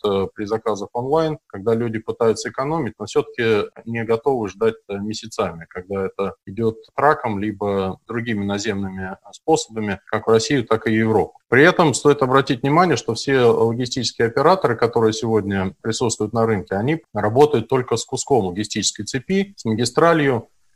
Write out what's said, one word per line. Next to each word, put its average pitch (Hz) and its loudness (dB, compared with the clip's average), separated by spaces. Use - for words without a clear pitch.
э, 98 0
при 107 -8
заказах 104 -4
онлайн, 151 -2
когда 104 -4
люди 113 -2
пытаются 113 -2
экономить, 139 -4
но 104 -10
все-таки 113 0
не 117 -6
готовы 113 0
ждать, 107 -2
э, 101 -8
месяцами, 101 -6
когда 95 -6
это 95 -6
идет 110 -2
траком, 131 0
либо 98 -4
другими 113 -4
наземными 101 -6
способами, 110 -2
как 107 -6
в 113 4
Россию, 113 2
так - -2
и - 2
в 110 2
Европу. 110 2
При 131 6
этом 170 4
стоит 143 2
обратить 131 2
внимание, 156 4
что - -2
все 135 0
логистические 117 2
операторы, 139 2
которые 113 2
сегодня 101 -2
присутствуют 107 -2
на 113 2
рынке, 101 0
они 139 0
работают 113 2
только 127 -2
с - -6
куском 123 -2
логистической 98 -4
цепи, 196 -4
с - -10
магистралью. 135 0